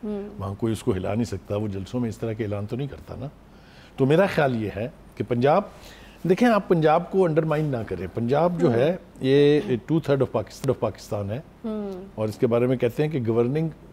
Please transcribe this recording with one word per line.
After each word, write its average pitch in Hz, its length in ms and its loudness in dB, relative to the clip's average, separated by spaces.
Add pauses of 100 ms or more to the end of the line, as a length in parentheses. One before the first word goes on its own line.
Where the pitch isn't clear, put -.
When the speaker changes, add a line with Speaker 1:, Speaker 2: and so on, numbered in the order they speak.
Speaker 1:
हम्म। 208 240 -8 (100)
Speaker 2:
वहाँ 95 160 -6
कोई 113 180 -2
उसको 107 200 -2
हिला 95 220 -4
नहीं 117 100 -2
सकता, 101 320 -6
वो 107 120 -4
जलसों 98 320 -8
में 117 80 -4
इस 104 120 -10
तरह 113 140 -6
के 113 100 -4
ऐलान 101 220 -6
तो 117 100 -8
नहीं 139 120 -6
करता - 280 -16
ना। 131 140 -12 (680)
तो 135 80 4
मेरा 165 200 6
ख्याल 143 280 2
ये 104 200 -4
है 113 180 -6 (260)
कि 110 60 -4
पंजाब, 139 460 2 (560)
देखें, 185 200 4
आप 214 240 4
पंजाब 165 420 4
को 190 100 4
अंडरमाइन 156 440 2
ना 123 160 -2
करें। 90 260 -6
पंजाब 147 500 0
जो 170 100 4
Speaker 1:
हम्म। 120 100 4
Speaker 2:
है 165 300 0 (140)
ये 139 580 4 (100)
two 156 140 2
third 139 180 2
of 120 140 0
Pakistan, - 300 -6
of 123 80 2
पाकिस्तान 101 560 -6
है 131 140 -6 (200)
Speaker 1:
हम्म। 196 580 -8
Speaker 2:
और 110 60 -2
इसके 113 180 -2
बारे 117 200 2
में 127 120 2
कहते 123 240 0
हैं 151 100 -2
कि 139 80 -2
governing, 120 480 0 (240)